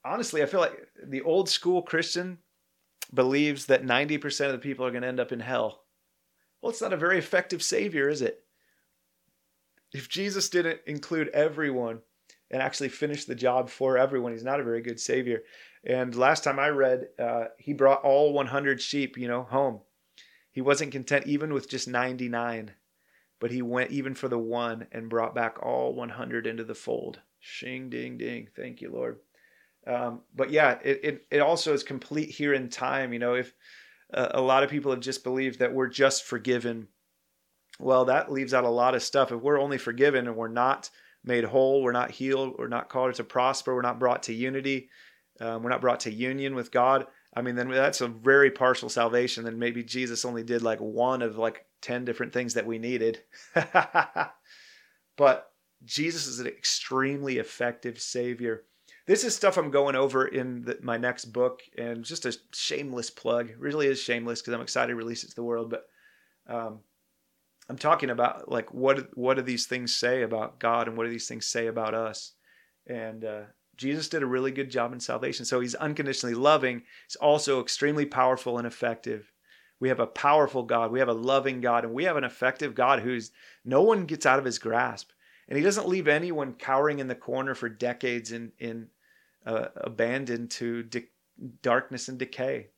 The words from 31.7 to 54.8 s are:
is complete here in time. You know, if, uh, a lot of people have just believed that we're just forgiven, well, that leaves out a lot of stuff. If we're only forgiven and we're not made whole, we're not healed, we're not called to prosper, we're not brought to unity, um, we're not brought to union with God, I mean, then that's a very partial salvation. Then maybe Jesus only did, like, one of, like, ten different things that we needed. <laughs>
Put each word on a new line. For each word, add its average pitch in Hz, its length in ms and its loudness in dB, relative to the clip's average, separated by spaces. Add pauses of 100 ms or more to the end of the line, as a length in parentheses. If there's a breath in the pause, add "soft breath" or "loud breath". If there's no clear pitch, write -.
is 139 80 2
complete 151 480 -6
here 147 240 0
in 127 160 0
time. 131 440 -4
You 120 40 -6
know, 120 160 0
if, 123 180 -2 (600 loud breath)
uh, - 160 0
a 131 120 0
lot 131 200 6
of 143 80 2
people 143 220 -2
have 123 80 0
just 127 240 -6
believed 127 340 -2
that 127 160 2
we're 131 140 0
just 135 360 4
forgiven, 117 640 -2 (920)
well, 127 260 6
that 143 260 2
leaves 135 220 -2
out 123 120 4
a 120 40 4
lot 120 240 4
of 120 80 0
stuff. 135 300 2
If 117 100 -6
we're 143 180 4
only 139 200 0
forgiven 123 480 2
and 113 80 -6
we're 113 140 -6
not 123 420 0 (320 soft breath)
made 120 220 0
whole, 135 360 4
we're 123 120 2
not 123 180 0
healed, 135 480 -2
we're 123 80 -4
not 120 220 -4
called 127 260 0
to 117 80 -6
prosper, 131 500 0
we're 123 80 0
not 123 160 -2
brought 123 260 2
to 117 100 -6
unity, 131 560 -4 (500 soft breath)
um, 113 240 -4
we're 120 80 -2
not 123 100 0
brought 123 200 2
to 110 120 -6
union 135 400 -4
with 120 180 -6
God, 135 360 4 (260 loud breath)
I 120 80 -2
mean, 123 140 -2
then 123 140 -2
that's 135 320 4
a 120 60 0
very 131 440 8
partial 127 380 2
salvation. 117 560 2
Then 113 120 -6
maybe 120 260 -2
Jesus 120 420 -4
only 120 180 -4
did, 117 180 0
like, 110 180 0
one 120 440 0
of, 110 140 -4
like, 113 280 -2 (160)
ten 123 240 -4
different 120 280 -4
things 123 200 -2
that 113 140 -2
we 117 100 -4
needed. 113 440 -2 (340 loud breath)
<laughs> 165 80 4 (1500 loud breath)